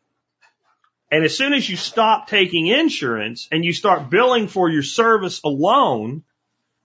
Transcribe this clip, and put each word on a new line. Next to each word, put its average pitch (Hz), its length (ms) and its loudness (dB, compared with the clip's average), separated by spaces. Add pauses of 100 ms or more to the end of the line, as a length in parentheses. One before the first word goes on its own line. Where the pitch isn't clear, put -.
(1080)
And 160 160 2
as 151 120 0
soon 277 160 0
as 269 160 -2
you 185 80 -8
stop 220 500 0
taking 180 400 0
insurance 123 840 -2
and 165 120 -2
you 170 80 -2
start 165 380 0
billing 233 380 2
for 180 200 0
your 156 140 0
service 214 600 0
alone, 151 800 0 (600)